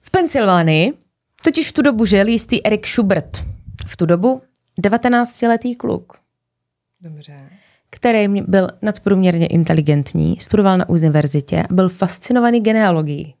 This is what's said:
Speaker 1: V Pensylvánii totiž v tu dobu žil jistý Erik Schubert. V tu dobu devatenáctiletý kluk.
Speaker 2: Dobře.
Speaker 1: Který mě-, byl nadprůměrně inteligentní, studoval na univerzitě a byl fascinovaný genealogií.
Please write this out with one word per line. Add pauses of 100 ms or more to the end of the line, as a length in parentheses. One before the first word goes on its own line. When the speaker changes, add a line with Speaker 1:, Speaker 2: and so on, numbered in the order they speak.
Speaker 1:
V
Pensylvánii (500)
totiž
v
tu
dobu
žil
jistý
Erik
Schubert. (420)
V
tu
dobu (380)
devatenáctiletý
kluk. (880)
Speaker 2:
Dobře. (520)
Speaker 1:
Který
mě-,
byl (140)
nadprůměrně
inteligentní,
studoval
na
univerzitě
a
byl
fascinovaný
genealogií.